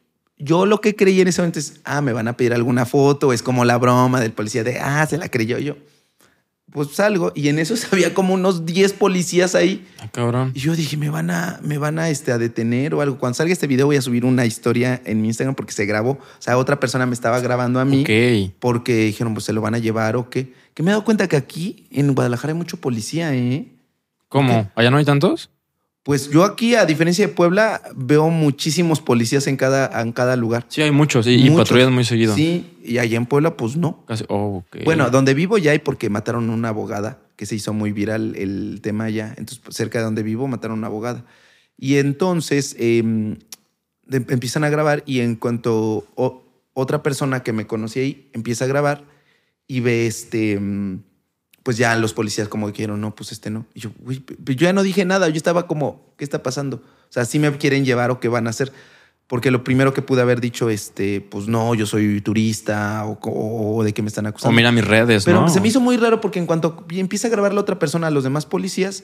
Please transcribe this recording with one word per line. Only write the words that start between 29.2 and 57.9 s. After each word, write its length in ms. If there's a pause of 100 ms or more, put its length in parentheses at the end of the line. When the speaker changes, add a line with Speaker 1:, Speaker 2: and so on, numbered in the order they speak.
Speaker 1:
en 100
cada, 460
en 100
cada 240
lugar. 320
Speaker 2:
Sí, 140
hay 80
muchos, 360
y, 80
y 40 (120)
Speaker 1:
Muchos. 60 (140)
Speaker 2:
patrullas 200
muy 140
seguido. 320
Speaker 1:
Sí, 480
y 140
allá 180
en 100
Puebla, 300
pues 220
no. 280
Speaker 2:
Casi, 220
oh, 300
ok. 260
Speaker 1:
Bueno, 260
donde 240
vivo 240
ya 140
hay 60
porque 320
mataron 400
a 20
una 160
abogada, 500 (180)
que 100
se 100
hizo 160
muy 200
viral 440
el 460
tema 220
allá. 240 (100)
Entonces, 260
pues, 120
cerca 220
de 60
donde 180
vivo 240
mataron 300
a 40
una 80
abogada. 360 (540)
Y 180
entonces, 800
em, 600 (680)
de-, 220
empiezan 340
a 60
grabar 380
y 140
en 160
cuanto 680 (100)
o-, 300 (300)
otra 280
persona 400
que 120
me 120
conocía 360
ahí 320
empieza 320
a 20
grabar 360 (640)
y 120
ve, 260
este, 460
em, 480 (640)
pues 120
ya 200
los 160
policías 340
como 220
que 60
dijeron, 260
"No, 160
pues 160
este 180
no". 240
Y 60
yo, 180
"Güey", 220
pe-, 160
pe-, 180
yo 120
ya 60
no 120
dije 200
nada, 240
yo 80
estaba 300
como, 500
"¿Qué 60
está 220
pasando? 320
O 360
sea, 120
¿sí 160
me 180
quieren 260
llevar 280